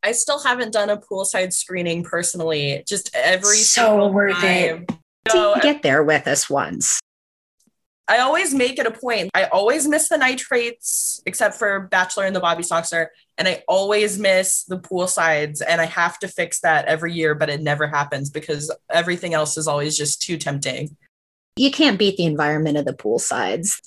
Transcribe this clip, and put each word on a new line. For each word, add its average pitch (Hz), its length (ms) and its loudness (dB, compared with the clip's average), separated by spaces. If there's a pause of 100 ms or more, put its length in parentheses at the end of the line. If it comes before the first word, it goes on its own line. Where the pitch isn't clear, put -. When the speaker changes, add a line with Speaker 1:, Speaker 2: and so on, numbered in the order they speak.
Speaker 1:
I 202 100 0
still 285 300 -2
haven't 247 320 -2
done 208 160 0
a 208 80 0
poolside 190 560 -4
screening 175 500 -4
personally. 160 840 -2
Just - 280 -6
every 185 420 2
Speaker 2:
So - 260 4
Speaker 1:
single 208 300 6
Speaker 2:
worth 196 300 2
it. 175 440 0
Speaker 1:
time. - 0 - (460)
No, 208 280 6
Speaker 3:
Get 294 220 2
there 147 200 4
with 147 240 2
us 143 220 0
once. - 500 -2 (1080)
Speaker 1:
I 220 100 6
always 294 340 0
make 262 260 0
it 254 60 0
a 226 60 0
point. 220 420 -4
I 190 120 2
always 240 400 2
miss 302 220 2
the 330 100 0
nitrates, 254 1080 -2
except 190 300 0
for 196 260 -2 (100)
Bachelor 185 320 0
and 190 100 -2
the 185 60 0
Bobby 170 240 0
Soxer. 165 440 -2 (300)
And 185 120 0
I - 180 -4
always 202 500 2
miss 190 460 2
the 185 160 -6
poolsides. 165 840 0
And 170 200 0
I 165 40 2
have 175 340 -2
to 190 100 -8
fix 175 320 -6
that 156 240 2
every 160 280 -2
year, 160 220 2
but 151 140 -2
it 147 120 -4
never 147 260 0
happens 143 420 -2
because 151 440 -6 (160)
everything 170 440 -2
else 156 240 -2
is 156 100 -4
always 147 300 -2
just 147 240 -4
too 170 160 -4
tempting. 139 580 -6 (640)
Speaker 3:
You 269 120 4
can't 269 300 2
beat 196 160 2
the 180 100 -2
environment 151 520 0
of 143 80 -2
the 139 80 -4
poolsides. 113 920 -2